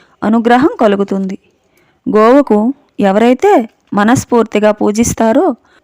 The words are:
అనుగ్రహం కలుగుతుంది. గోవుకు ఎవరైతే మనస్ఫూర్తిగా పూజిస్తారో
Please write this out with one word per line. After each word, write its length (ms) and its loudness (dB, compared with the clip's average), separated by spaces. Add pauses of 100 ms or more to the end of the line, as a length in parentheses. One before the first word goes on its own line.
(220)
అనుగ్రహం 480 2 (100)
కలుగుతుంది. 580 -2 (800)
గోవుకు 580 2 (260)
ఎవరైతే 680 0 (260)
మనస్ఫూర్తిగా 800 0
పూజిస్తారో 840 -2 (280)